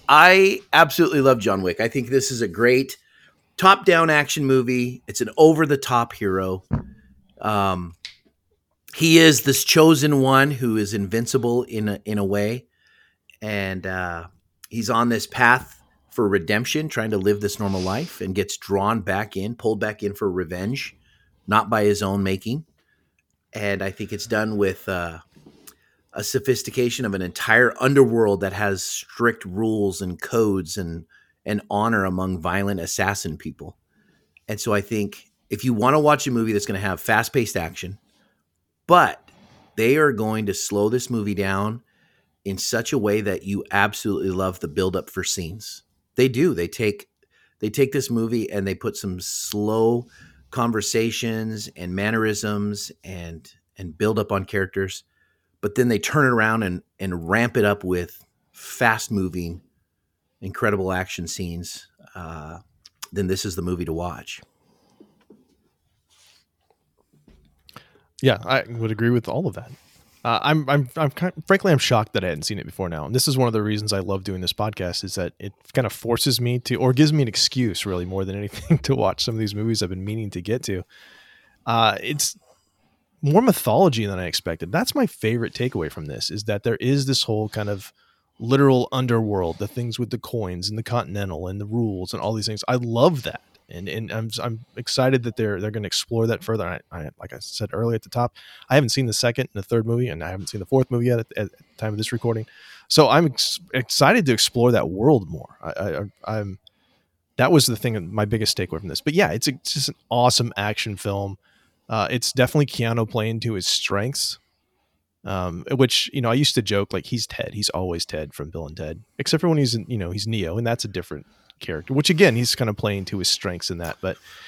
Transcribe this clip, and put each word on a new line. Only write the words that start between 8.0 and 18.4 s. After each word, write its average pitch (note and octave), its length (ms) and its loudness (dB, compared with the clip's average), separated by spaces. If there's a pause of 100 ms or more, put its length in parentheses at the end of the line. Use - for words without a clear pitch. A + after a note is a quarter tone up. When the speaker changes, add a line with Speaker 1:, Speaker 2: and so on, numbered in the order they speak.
Speaker 1:
he E3 240 8
is D#3+ 220 8
this C3+ 240 2
chosen D3+ 560 6
one C3+ 280 6
who A#2+ 280 -2
is G#2 160 -2
invincible A#2 720 0
in G#2+ 260 -4
a, G2+ 160 -4
in G#2 120 -4
a G2+ 80 0
way. G#2 400 -2 (760)
And, G2 440 -4
uh, F2+ 420 -6 (420)
he's A2 200 -6
on A#2+ 200 2
this A2+ 180 -2
path B2+ 480 4 (340)
for A2 180 0
redemption, G#2 640 0
trying A2 220 -4
to G#2 60 0
live G#2 240 2
this G2+ 180 -4
normal F#2+ 220 -2
life, G#2+ 400 -4
and F#2+ 120 -6
gets F#2+ 240 -4